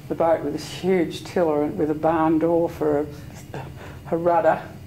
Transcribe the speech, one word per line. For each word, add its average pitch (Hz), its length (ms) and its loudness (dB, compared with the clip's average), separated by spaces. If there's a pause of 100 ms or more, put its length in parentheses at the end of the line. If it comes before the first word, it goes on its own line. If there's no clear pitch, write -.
the 156 80 -4
boat 165 300 2
with 147 80 -2
this - 220 -8
huge 180 500 0
tiller 156 380 2
and 151 140 -2
with 156 140 2
a 151 40 -2
barn 160 440 2
door 165 300 2
for 151 320 0
a, 151 40 -4 (1080)
a 170 60 0
rudder. 170 440 4 (260)